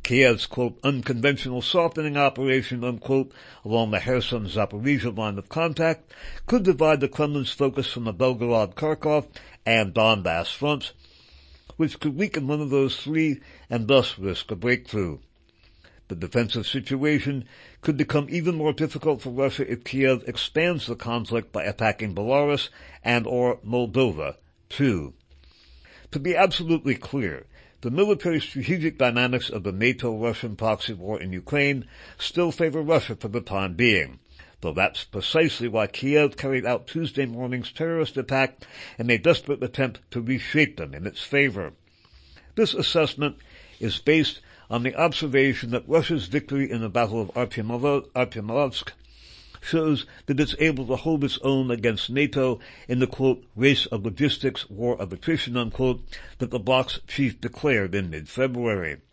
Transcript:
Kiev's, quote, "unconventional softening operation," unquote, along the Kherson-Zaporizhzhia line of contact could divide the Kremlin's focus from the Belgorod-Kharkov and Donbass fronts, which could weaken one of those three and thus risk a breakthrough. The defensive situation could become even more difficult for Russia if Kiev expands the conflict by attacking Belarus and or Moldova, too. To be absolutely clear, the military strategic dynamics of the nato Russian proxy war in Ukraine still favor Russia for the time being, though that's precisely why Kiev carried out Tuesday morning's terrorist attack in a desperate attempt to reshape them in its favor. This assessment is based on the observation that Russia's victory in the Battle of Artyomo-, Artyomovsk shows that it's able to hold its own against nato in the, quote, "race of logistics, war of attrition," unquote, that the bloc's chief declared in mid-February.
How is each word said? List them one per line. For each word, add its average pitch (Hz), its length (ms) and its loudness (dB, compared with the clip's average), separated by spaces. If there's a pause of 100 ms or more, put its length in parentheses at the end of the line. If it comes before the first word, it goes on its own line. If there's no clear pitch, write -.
Kiev's, 123 420 4
quote, 123 380 -4
"unconventional 131 760 0
softening 156 560 0
operation," 131 680 2
unquote, 131 480 0 (320)
along 110 280 2
the 98 80 2
Kherson-Zaporizhzhia 113 1160 0
line 104 220 -2
of 95 100 -10
contact 160 640 0 (360)
could 240 160 4
divide 156 360 6
the 139 80 2
Kremlin's 147 440 -2
focus 135 360 0
from 120 160 -8
the 110 100 -2
Belgorod-Kharkov 127 1120 2 (380)
and 110 280 4
Donbass 95 540 4
fronts, 143 440 -2 (880)
which 156 240 0
could 143 160 -2
weaken 160 300 -2
one 151 120 0
of 143 120 -4
those 135 260 2
three 156 420 0 (300)
and 113 180 -2
thus 131 320 4
risk 95 320 -4
a 104 40 -4
breakthrough. 107 640 -2 (880)
The - 100 -8
defensive 113 500 -2
situation 135 800 0 (340)
could 156 160 0
become 143 340 0
even 170 260 0
more 151 180 0
difficult 151 480 0
for 131 80 -8
Russia 131 420 0
if 120 140 -6
Kiev 131 420 2
expands 160 600 -2
the 117 80 -4
conflict 117 580 -4
by 87 100 -2
attacking 104 500 0
Belarus 139 540 2 (340)
and 120 240 2
or 123 400 2
Moldova, 110 680 0 (320)
too. 92 460 0 (1000)
To 147 80 -6
be 170 160 -2
absolutely 165 600 2
clear, 90 500 -6 (340)
the 117 100 -6
military 175 520 2
strategic 151 560 -4
dynamics 123 520 2
of 95 140 -8
the 98 80 -2
nato 120 500 0
Russian 113 360 -4
proxy 110 360 -2
war 95 260 -6
in 92 120 -6
Ukraine 139 540 0 (320)
still 170 340 0
favor 160 300 -2
Russia 147 340 0
for 110 140 -10
the 113 100 -4
time 95 360 -4
being, 90 440 4 (400)
though 80 140 -4
that's 92 320 -2
precisely 120 640 0
why 107 180 0
Kiev 143 480 2
carried 131 300 -2
out 120 220 0
Tuesday 147 380 -2
morning's 123 460 -6
terrorist 160 460 -2
attack 135 480 -2 (340)
in 117 100 -2
a 117 80 6
desperate 143 460 2
attempt 127 380 -4 (100)
to 123 80 -4
reshape 131 560 0
them 71 180 -10
in 82 140 -8
its - 140 -10
favor. 104 500 0 (840)
This 220 180 2
assessment 143 640 0 (420)
is 110 180 -4
based 151 440 2 (280)
on 120 140 -2
the 127 120 -4
observation 139 760 2
that 120 140 -2
Russia's 151 420 0
victory 139 440 -2
in 117 80 -2
the 113 80 -4
Battle 113 320 0
of 98 140 -4
Artyomo-, 120 760 -2
Artyomovsk 123 800 -2 (680)
shows 156 460 0 (220)
that 139 120 0
it's 151 200 0
able 143 280 2
to 127 80 0
hold 151 300 0
its - 180 -2
own 131 260 2
against 113 400 0
nato 135 480 0 (300)
in 123 120 0
the, 131 60 4
quote, 131 380 0 (100)
"race 131 340 4
of 110 180 -6
logistics, 127 640 -2
war 113 260 -2
of 90 160 -6
attrition," 123 460 -2
unquote, 123 440 -2 (360)
that 123 140 -4
the 127 60 -4
bloc's 127 480 0
chief - 360 -2
declared 107 520 0
in 95 160 -2
mid-February. 101 840 -4 (180)